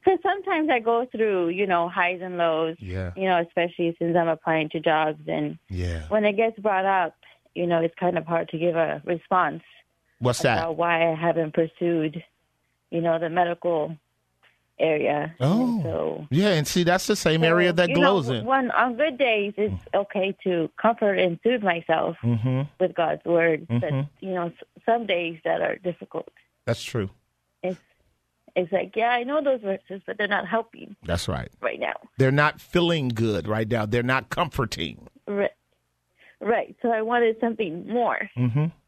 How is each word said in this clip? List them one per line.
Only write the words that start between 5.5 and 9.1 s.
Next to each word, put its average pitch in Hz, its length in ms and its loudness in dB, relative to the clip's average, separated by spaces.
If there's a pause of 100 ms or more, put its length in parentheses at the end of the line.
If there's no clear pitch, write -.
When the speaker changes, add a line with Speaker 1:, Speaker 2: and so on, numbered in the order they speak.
Speaker 2:
Yeah. 85 400 -4
Speaker 1:
when 214 160 2
it 208 80 2
gets 226 260 0
brought 196 260 0
up, 190 300 0 (400)
you 175 120 -2
know, 170 120 2
it's 165 160 -2
kind 175 220 0
of 160 80 -4
hard 165 240 -2
to 165 80 -8
give 165 180 0
a 151 300 0
response 165 580 -2 (560)